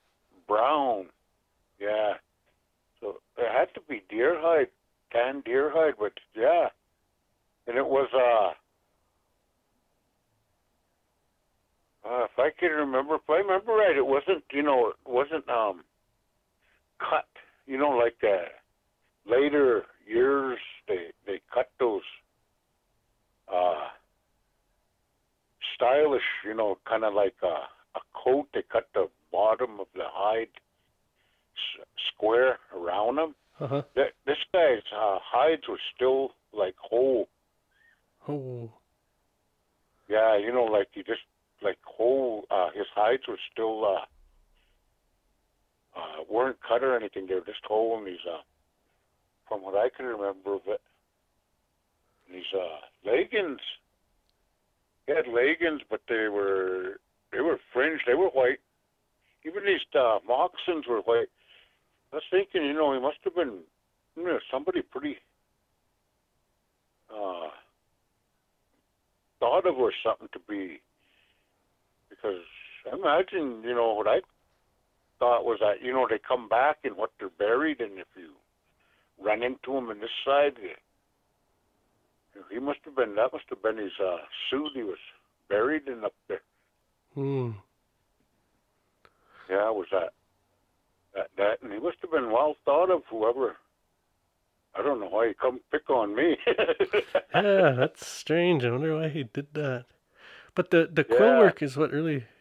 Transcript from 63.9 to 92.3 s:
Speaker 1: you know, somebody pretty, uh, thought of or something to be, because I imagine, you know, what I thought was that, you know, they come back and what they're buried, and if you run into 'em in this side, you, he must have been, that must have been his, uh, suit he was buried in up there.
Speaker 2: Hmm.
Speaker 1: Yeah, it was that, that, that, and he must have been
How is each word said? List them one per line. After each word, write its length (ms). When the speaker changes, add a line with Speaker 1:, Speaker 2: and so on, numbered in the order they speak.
Speaker 1:
you 80
know, 160
somebody 300
pretty, 360
uh, 400
thought 260
of 140
or 140
something 300
to 60
be, 420
because 340
I 40
imagine, 680
you 100
know, 200
what 140
I 140
thought 280
was 140
that, 220
you 120
know, 160
they 100
come 300
back 340
and 140
what 220
they're 100
buried, 520
and 180
if 160
you 200
run 260
into 340
'em 140
in 80
this 120
side, 360
you, 140
he 100
must 260
have 100
been, 200
that 180
must 160
have 120
been 160
his, 220
uh, 260
suit 240
he 100
was 160
buried 400
in 160
up 120
there. 140
Speaker 2:
Hmm. 380
Speaker 1:
Yeah, 200
it 60
was 160
that, 220
that, 220
that, 240
and 120
he 60
must 220
have 100
been 200